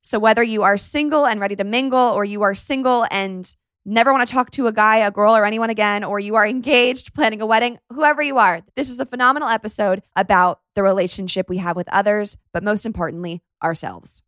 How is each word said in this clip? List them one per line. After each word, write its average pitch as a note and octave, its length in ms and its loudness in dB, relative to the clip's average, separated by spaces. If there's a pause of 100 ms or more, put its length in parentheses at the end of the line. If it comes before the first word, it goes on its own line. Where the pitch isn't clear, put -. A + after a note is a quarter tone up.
So - 180 -4
whether A3 240 4
you A3 200 0
are G3+ 140 4
single D4 480 0
and A3 140 0
ready G3+ 160 -4
to G3 80 -4
mingle, B3+ 340 0
or A3+ 260 2
you G3+ 200 -4
are G3+ 100 2
single B3+ 560 0
and F#3+ 460 -6 (280)
never A#3 280 2
want B3 160 2
to B3 60 -8
talk B3+ 180 0
to B3 160 -2
a A3 40 0
guy, G#3+ 260 4
a G#3 140 2
girl, G#3 240 4
or G#3+ 100 4
anyone A3 240 -2
again, G#3 340 0
or G3+ 160 -4
you G#3 160 -4
are G#3+ 100 6
engaged, B3+ 680 0
planning A3 260 -2
a A3 40 -4
wedding, A3+ 340 0 (120)
whoever D4 300 0
you C#4 160 -2
are, F#3 240 2 (140)
this C4 160 -4
is B3 80 -10
a B3+ 60 -4
phenomenal B3+ 420 0
episode G#3+ 560 -2 (120)
about F3+ 440 2 (160)
the G3+ 80 0
relationship F#3+ 680 -2
we F#3 80 -4
have F3 180 -4
with F3 140 -6
others, G#3 480 0 (160)
but G3 80 -4
most G#3 240 -2
importantly, F3 560 -8 (220)
ourselves. D3+ 640 -6